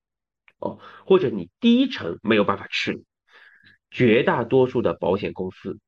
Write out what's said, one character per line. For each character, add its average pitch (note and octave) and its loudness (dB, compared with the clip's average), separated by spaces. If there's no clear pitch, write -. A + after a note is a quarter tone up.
哦， - -10
或 F#3 4
者 C3 -2
你 E2+ -8
第 A#3 4
一 C4 2
程 - -8
没 A2+ 2
有 G#2 4
办 G2 -2
法 - -14
去 - -4
了， - -6
绝 A#2+ 4
大 D#3 0
多 B2+ 2
数 B2 -4
的 F2+ 0
保 F2 -2
险 F#2+ -6
公 F#2 -8
司 - -14